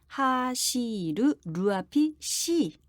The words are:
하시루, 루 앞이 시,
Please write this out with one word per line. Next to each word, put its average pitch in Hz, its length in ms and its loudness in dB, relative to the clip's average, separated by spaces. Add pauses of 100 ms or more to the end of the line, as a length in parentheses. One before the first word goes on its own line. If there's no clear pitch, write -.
하시루, 254 1300 0 (120)
루 180 260 0
앞이 294 480 0
시, - 580 -2 (100)